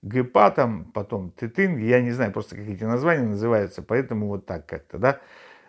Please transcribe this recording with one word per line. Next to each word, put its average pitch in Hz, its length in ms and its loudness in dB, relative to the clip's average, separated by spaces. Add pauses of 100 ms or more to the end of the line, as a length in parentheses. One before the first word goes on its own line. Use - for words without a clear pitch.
гэпа, 127 480 4
там, 117 420 0
потом 98 400 -6
тетын, 170 460 -2
я 120 240 4
не 120 100 -2
знаю 117 200 -2
просто, 107 240 -8
как 104 120 -12
эти 101 160 -6
названия 127 440 0
называются, 104 560 0
поэтому 113 440 -2
вот 101 200 -6
так - 180 -8
как-то, - 320 -14
да. 127 220 2 (500)